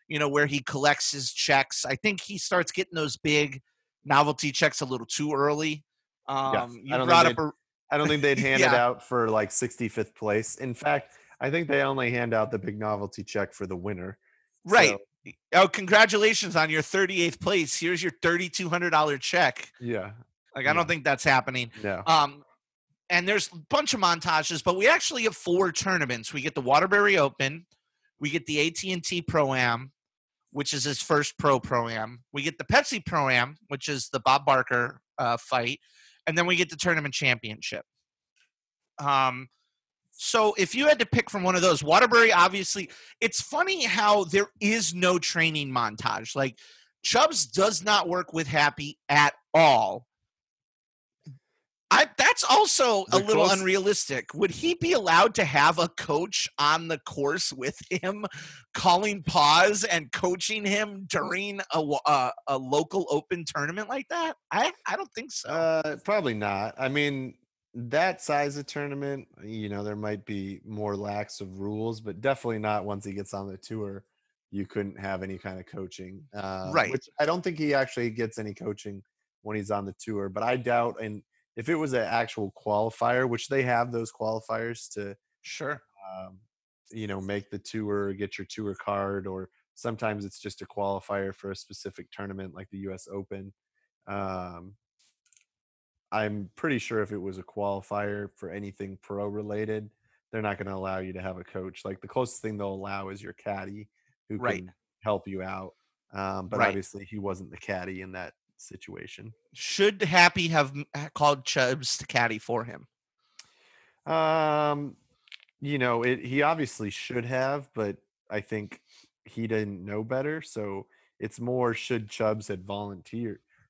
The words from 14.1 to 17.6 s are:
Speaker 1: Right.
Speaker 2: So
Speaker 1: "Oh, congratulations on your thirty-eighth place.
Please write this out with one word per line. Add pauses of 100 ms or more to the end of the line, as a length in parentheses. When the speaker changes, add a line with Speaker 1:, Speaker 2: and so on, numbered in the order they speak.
Speaker 1:
Right.
Speaker 2:
So (540)
Speaker 1:
"Oh,
congratulations
on
your
thirty-eighth
place.